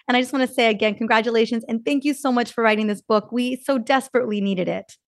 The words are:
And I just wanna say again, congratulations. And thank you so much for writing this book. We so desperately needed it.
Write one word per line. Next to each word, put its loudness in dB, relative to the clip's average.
And 2
I 4
just -4
wanna 0
say 2
again, 2
congratulations. 0
And -4
thank -2
you 0
so -2
much 0
for -4
writing 2
this -4
book. 0
We -2
so -2
desperately 0
needed -2
it. -8